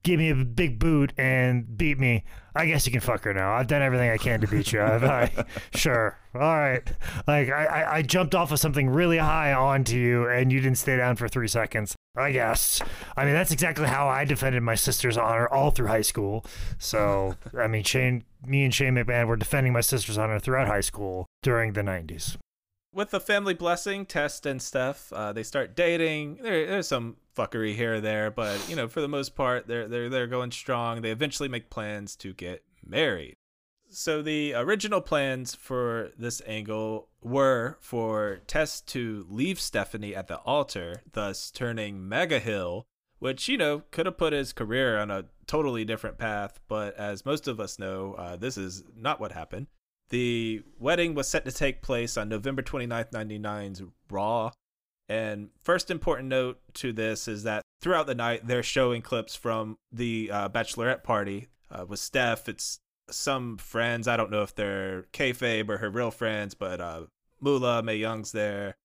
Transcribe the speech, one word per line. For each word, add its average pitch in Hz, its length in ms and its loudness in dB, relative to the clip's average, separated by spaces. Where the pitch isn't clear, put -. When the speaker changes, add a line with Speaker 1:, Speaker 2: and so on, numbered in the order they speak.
Speaker 1:
gave 175 160 4
me 160 120 6
a 151 60 4
big 123 440 2
boot 151 380 6
and 127 600 2
beat 143 220 2
me. 120 240 4
I 160 100 2
guess 151 180 4
you 117 60 2
can 123 100 2
fuck 110 240 0
her 104 80 2
now. 95 200 2
I've 123 140 2
done 143 140 4
everything 127 300 4
I 110 60 4
can 113 220 2
to 104 80 4
beat 104 240 2
you, 110 80 4
have 110 240 6
I? 127 260 4
<laughs> - 180 -10
Sure. 120 420 4
All 120 80 -6
right. 147 400 4
Like, 147 220 4
I, 151 160 2
I, 156 300 2
I 160 60 4
jumped 170 320 4
off 170 200 4
of 143 80 2
something 143 280 4
really 165 280 6
high 156 340 4
onto 131 460 4
you, 120 320 4
and 127 240 6
you 131 80 4
didn't 131 160 4
stay 135 180 2
down 123 220 2
for 120 100 -2
three 117 220 0
seconds. 110 460 0
I 135 160 2
guess. 113 500 2
I 139 80 2
mean, 143 80 4
that's 151 180 4
exactly 151 360 2
how 139 200 2
I 135 160 2
defended 135 400 2
my 117 120 4
sister's 113 420 2
honor 117 320 4
all 139 220 4
through 120 160 4
high 110 140 4
school. 107 440 0
So, 98 580 2
<laughs> - 120 -10
I 113 100 2
mean, 110 160 0
Shane, 127 400 2
me 139 180 4
and 127 100 4
Shane 131 200 4
McMahon 120 340 4
were 113 80 4
defending 127 380 2
my 120 80 4
sister's 110 360 0
honor 107 220 0
throughout 131 280 2
high 101 140 2
school 92 440 -4
during 117 320 2
the 104 100 0
nineties." 82 540 -4
Speaker 2:
With 202 160 -4
the 196 100 -2
family 202 340 0
blessing, 175 520 -2
Test 147 400 -4
and 135 160 -4
Steph, 135 500 -4
uh, 104 220 -6
they 110 100 -6
start - 320 -4
dating. 165 680 0
There, 180 240 0
there's 190 220 -2
some 117 300 -4
fuckery 110 400 -2
here 113 200 0
or 110 40 0
there, 107 320 0
but, 101 380 -4
you 127 80 -4
know, 117 100 -2
for 156 140 -4
the 143 80 -2
most 139 260 -4
part, 123 320 0
they're, 113 220 -4
they're, 120 180 -4
they're 127 200 0
going 123 240 -4
strong. 117 500 -2
They 113 100 -2
eventually 139 380 -4
make 123 200 -8
plans 104 460 -8
to 95 180 -12
get 90 300 -10
married. 101 500 -2
So 151 320 -4
the 151 320 -2
original 190 480 0
plans 135 520 -2
for 117 640 -4
this 117 300 -8
angle 110 640 -6
were 131 600 2
for 107 640 -2
Test - 460 -2
to 110 360 -6
leave 143 300 -2
Stephanie 104 560 -4
at 95 120 -8
the 87 100 -8
altar, 110 640 -4
thus 101 400 -6
turning 104 560 -6
Mega 143 320 0
Hill, 101 460 -4
which, 131 300 -4
you 269 80 0
know, 151 340 0
could 165 140 -2
have 180 120 -4
put 160 140 2
his 139 220 -2
career 120 440 0
on 104 140 -2
a 98 140 -6
totally 135 360 -2
different 107 340 -6
path, 104 520 -6
but 104 260 -4
as 104 300 -8
most 143 240 -4
of 110 100 -6
us 98 180 -8
know, 95 360 -8
uh, 87 240 -10
this 120 200 -6
is 92 280 -10
not 131 240 -4
what 104 140 -8
happened. 87 340 -10
The 117 520 -2
wedding 156 380 0
was 139 120 -2
set - 180 -2
to 131 60 -6
take 135 300 -2
place 117 340 -2
on 107 140 -4
November 127 320 -4
twenty-ninth, 120 500 -6
ninety-nine's 104 720 -8
Raw, 110 400 0
and 107 420 -4
first 180 300 -2
important 135 380 -2
note 127 300 -2
to 127 160 -4
this 110 360 -4
is 104 160 -8
that 107 180 -2
throughout 160 260 2
the 131 80 -2
night, 117 320 -4
they're 123 160 0
showing 123 380 0
clips - 340 -6
from 110 420 -6
the, 113 400 -4
uh, 101 180 -2
bachelorette 117 540 -2
party, 101 440 -2
uh, 90 180 -12
with 101 120 -10
Steph. 120 500 -2
It's - 300 -10
some 123 480 -4
friends. 117 500 -2
I 117 100 2
don't 107 140 0
know 107 100 0
if - 140 -6
they're 95 480 -4
kayfabe 117 560 -2
or 104 80 -2
her 107 140 -4
real 101 180 -2
friends, 104 460 -4
but, 90 260 -6
uh, 82 200 -8
Moolah, 127 440 2
Mae 110 140 -2
Young's 110 340 -4
there. 101 520 -4